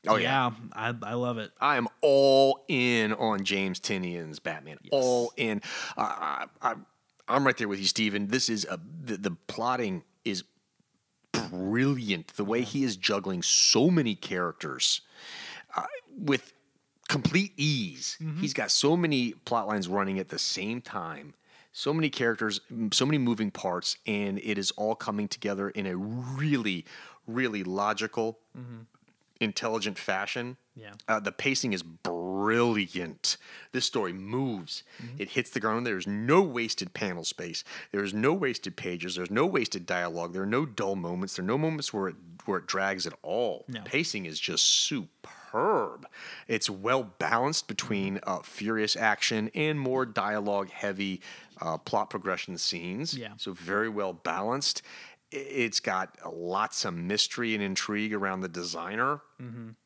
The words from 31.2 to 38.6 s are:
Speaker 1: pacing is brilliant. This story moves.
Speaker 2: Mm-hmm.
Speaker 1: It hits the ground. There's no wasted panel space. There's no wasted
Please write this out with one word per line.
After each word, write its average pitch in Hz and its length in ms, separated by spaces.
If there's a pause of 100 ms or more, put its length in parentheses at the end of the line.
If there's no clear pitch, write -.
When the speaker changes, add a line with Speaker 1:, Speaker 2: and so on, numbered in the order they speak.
Speaker 1:
pacing 131 400
is 87 100
brilliant. 92 1500 (380)
This 127 120
story 98 280
moves. 104 680 (200)
Speaker 2:
Mm-hmm. 120 180
Speaker 1:
It 101 100
hits - 180
the 127 100
ground. 110 260
There's 95 220
no 117 340
wasted 117 520
panel 90 320
space. - 380 (280)
There's 101 220
no 120 200
wasted 131 440